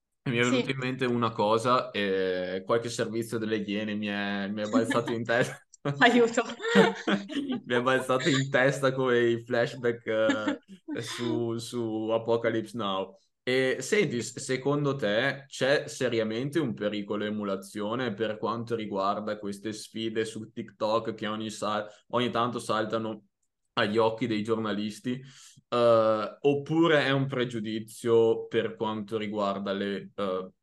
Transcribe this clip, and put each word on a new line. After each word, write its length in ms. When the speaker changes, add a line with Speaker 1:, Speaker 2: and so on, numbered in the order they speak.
Speaker 1:
Mi 140
è 60
venuta 260
Speaker 2:
Sì. 20
Speaker 1:
in 60
mente 280
una 260
cosa, 600
eh, 720
qualche 240
servizio 500
delle 180
Iene 380
mi 120
è, 400
mi 140
è 60
balzato 440
in 120
testa. 340
Speaker 2:
<laughs> 180
Aiuto. 440
Speaker 1:
<laughs> 960
Mi 100
è 60
balzato 480
in 200
testa 420
come 280
i 140
flashback, 600
eh, 960
Speaker 2:
<laughs> 0
Speaker 1:
su, 560
su 540
Apocalypse 640
Now. 400
E 380
senti, 420
s-, 160
secondo 580
te 520
c'è 400
seriamente 720
un 160
pericolo 500
emulazione 880
per 240
quanto 380
riguarda 640
queste 340
sfide 520
su 260
TikTok 640
che 120
ogni 220
sa-, 380
ogni 200
tanto 300
saltano 640
agli 240
occhi 300
dei 160
giornalisti, 760
eh, 720
oppure 640
è 60
un 160
pregiudizio 1200
per 280
quanto 420
riguarda 560
le, 420
eh, 340